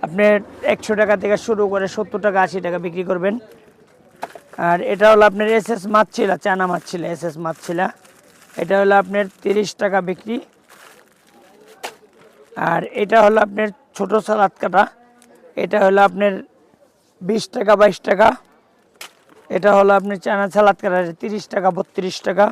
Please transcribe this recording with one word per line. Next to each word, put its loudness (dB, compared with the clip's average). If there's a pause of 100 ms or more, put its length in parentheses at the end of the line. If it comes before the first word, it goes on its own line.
আপনার 2 (400)
একশো -4
টাকা 2
থেকে 0
শুরু 0
করে -2 (100)
সত্তর -6
টাকা, 0
আশি -6
টাকা -4
বিক্রি -8
করবেন। -2 (1300)
আর 2 (160)
এটা 2
হলো 6
আপনার -4 (100)
এসএস -4 (100)
মাছছিলা, 0 (100)
চানা 0
মাছছিলা, -8
এসএস -8 (100)
মাছছিলা, -4 (760)
এটা -2
হলো 2
আপনার -2 (180)
তিরিশ 0 (120)
টাকা 0 (100)
বিক্রি। -8 (2250)
আর -2 (200)
এটা 2
হলো 4
আপনার -4 (280)
ছোট -4 (160)
সালাদ 0
কাটা, 2 (800)
এটা -2
হলো 4 (100)
আপনার -2 (880)
বিশ -4 (120)
টাকা, 2
বাইশ 4 (120)
টাকা। 4 (1300)
এটা 0
হলো 6
আপনার -8
চানা -2 (100)
সালাদ 4
কাটা, 0 (220)
তিরিশ -8 (100)
টাকা, 0
বত্রিশ -6 (100)
টাকা। 2